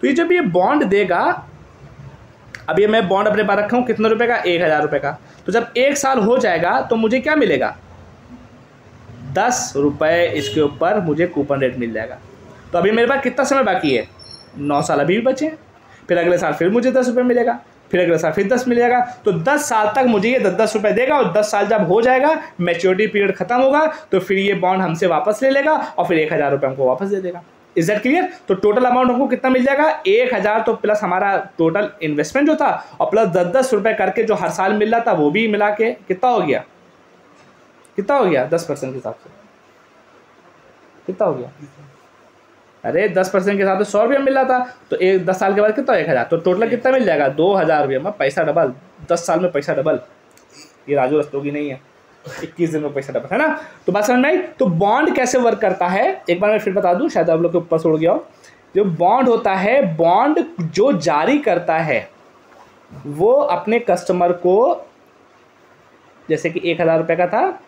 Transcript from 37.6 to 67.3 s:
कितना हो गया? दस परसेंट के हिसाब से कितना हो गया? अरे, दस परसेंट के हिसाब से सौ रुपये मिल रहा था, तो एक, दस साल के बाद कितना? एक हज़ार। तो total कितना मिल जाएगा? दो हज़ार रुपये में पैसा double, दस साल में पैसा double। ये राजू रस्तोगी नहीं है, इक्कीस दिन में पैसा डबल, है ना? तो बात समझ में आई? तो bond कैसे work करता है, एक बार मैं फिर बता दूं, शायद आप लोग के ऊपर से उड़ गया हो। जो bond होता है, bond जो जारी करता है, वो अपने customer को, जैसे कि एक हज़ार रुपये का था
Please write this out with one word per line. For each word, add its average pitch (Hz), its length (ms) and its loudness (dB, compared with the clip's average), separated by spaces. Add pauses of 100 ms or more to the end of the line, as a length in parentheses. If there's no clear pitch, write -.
कितना 202 200 -2
हो 262 80 2
गया? 143 200 0
दस 165 240 -2
परसेंट 139 240 -6
के 135 40 -10
हिसाब 113 180 -10
से - 160 -20 (1800)
कितना 190 200 -4
हो 156 80 -2
गया? 123 160 -10 (1300)
अरे, 170 240 0
दस 185 220 0
परसेंट 196 280 0
के 196 60 0
हिसाब 190 180 0
से 208 80 -4
सौ 208 120 2
रुपये 262 160 2
मिल 269 160 0
रहा 262 100 2
था, 247 320 -2 (140)
तो - 60 -2
एक, 185 300 2
दस 185 140 -2
साल 202 140 0
के 202 60 2
बाद 214 160 2
कितना? 254 200 0
एक 160 120 0
हज़ार। 127 160 0
तो 170 120 -2
total 185 320 0
कितना 247 240 0
मिल 254 120 2
जाएगा? 147 240 2
दो 160 260 0
हज़ार 156 280 2
रुपये 135 160 -2
में 180 140 -6
पैसा - 300 -2
double, 151 300 0 (380)
दस 170 160 -2
साल 170 140 0
में 180 120 -2
पैसा 147 220 -4
double। 156 260 -2 (880)
ये 143 60 0
राजू 139 240 0
रस्तोगी 143 320 -4
नहीं 147 200 -6
है, - 260 -16 (460)
इक्कीस 165 280 -4
दिन 151 120 -4
में 139 120 -6
पैसा 139 180 -8
डबल, 123 200 -6
है 208 60 -2
ना? 311 220 0 (260)
तो 185 60 0
बात 208 120 0
समझ 247 140 2
में 269 120 2
आई? 339 80 2
तो - 280 -2
bond 208 500 2
कैसे 254 220 0
work 226 200 2
करता 185 280 0
है, 233 440 0
एक 175 100 0
बार 208 100 2
मैं 214 80 2
फिर 202 140 -2
बता 185 220 2
दूं, 269 140 0
शायद 170 220 0
आप 160 100 2
लोग 170 120 0
के 175 60 2
ऊपर 165 200 -2
से 165 100 0
उड़ 156 80 2
गया 160 160 2
हो। 302 140 -2 (500)
जो 202 80 2
bond 196 440 2
होता 220 260 2
है, 196 420 2
bond 233 480 2 (160)
जो 185 320 0
जारी 170 460 0
करता 170 400 0
है, 147 320 -2 (960)
वो 156 260 0
अपने 233 460 0
customer 180 540 0
को, 196 540 2 (1400)
जैसे 160 200 -2
कि 170 140 -8
एक 170 160 -2
हज़ार 165 180 2
रुपये 165 180 -2
का 180 100 0
था 285 420 -2